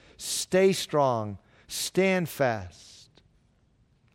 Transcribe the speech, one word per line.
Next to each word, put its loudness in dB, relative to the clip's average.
Stay 2
strong. 0
Stand 0
fast. -4